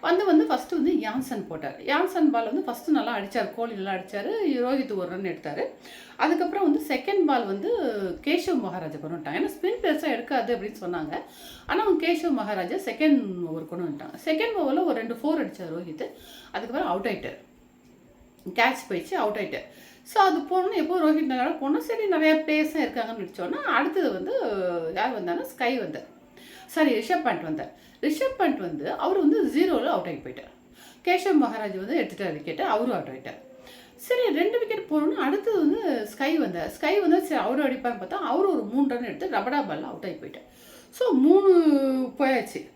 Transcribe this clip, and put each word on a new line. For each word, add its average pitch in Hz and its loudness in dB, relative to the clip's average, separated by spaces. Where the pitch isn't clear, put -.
வந்து, 359 2
வந்து 311 6
ஃபஸ்ட்டு - -2
வந்து 330 2
யான்சன் 220 -4
போட்டார். 156 -10
யான்சன் 320 2
பால் 226 0
வந்து 294 -2
ஃபஸ்ட்டு - -8
நல்லா 240 2
அடிச்சார். 196 -4
கோலி 233 -4
நல்லா 196 -4
அடிச்சாரு. 202 -6
ரோஹித் 254 0
ஒரு 180 -4
ரன் 185 -6
எடுத்தாரு. 156 -6
அதுக்கப்புறம் 339 2
வந்து - 0
செகண்ட் 381 2
பால் 254 2
வந்து 202 -2
கேஷவ் 330 0
மகாராஜா 170 -8
கொண்டு 160 -8
வந்துட்டாங்க. 147 -8
ஏன்னா, 269 0
ஸ்பின் 392 -4
பெருசா 311 2
எடுக்காது 240 -2
அப்படின்னு 202 -8
சொன்னாங்க. 170 -6
ஆனா, 359 0
அவங்க 330 2
கேஷவ் 330 2
மகாராஜா 208 -2
செகண்ட் 240 2
ஓவர் 160 -6
கொண்டு 175 -6
வந்துட்டாங்க. - -8
செகண்ட் 415 0
ஓவர்ல 320 0
ஒரு 294 0
ரெண்டு 226 -4
ஃபோர் 294 0
அடிச்சார் 170 -10
ரோஹித். 185 -10
அதுக்கப்புறம் 233 -4
அவுட் 196 -2
ஆயிட்டார். 175 -6
கேட்ச் 254 0
போயிடுச்சு, 175 -6
அவுட் 220 -2
ஆயிட்டார். - -8
So, 415 2
அது 349 4
போனோன்னு, 370 0
எப்போ 349 0
ரோஹித் 311 4
நல்லா 262 0
போனா, 311 0
சரி, 440 -4
நிறைய 311 4
பிளேயர்ஸ் 311 2
தான் 294 0
இருக்காங்கன்னு 226 -6
நினைச்சோன்னா, 190 -6
அடுத்தது 311 0
வந்து 190 -4
யார் 214 -2
வந்தாங்கன்னா, 175 -4
ஸ்கை 254 -2
வந்தார். 180 -8
சாரி, 294 2
ரிஷப் 311 0
பண்ட் 170 0
வந்தார். - -6
ரிஷப் 523 0
பண்ட் 311 2
வந்து, 165 -4
அவர் 381 0
வந்து 330 6
ஜீரோல 294 2
அவுட் 180 0
ஆகி 160 -6
போயிட்டார். - -14
கேஷவ் 359 4
மகாராஜ் 214 -4
வந்து 240 -2
எடுத்துட்டார் 180 -4
விக்கெட்டை, 151 -6
அவரும் 240 2
அவுட் 170 -4
ஆயிட்டார். 131 -12
சரி, 494 0
ரெண்டு 403 2
விக்கெட் 427 -4
போனோன்னு 302 2
அடுத்தது 392 0
வந்து 311 2
ஸ்கை 302 0
வந்தார். 170 -2
ஸ்கை 381 0
வந்து, 359 4
சரி, 285 0
அவரும் 262 0
அடிப்பான்னு 240 -2
பார்த்தா, 185 -8
அவரு 370 2
ஒரு 240 0
மூணு 247 0
ரன் 247 -2
எடுத்து 208 -6
ரபடா 247 0
பால்ல 156 -4
அவுட் - -12
ஆகி 180 -6
போயிட்டார். - -14
So, 494 0
மூணு 359 8
போயாச்சு. 262 0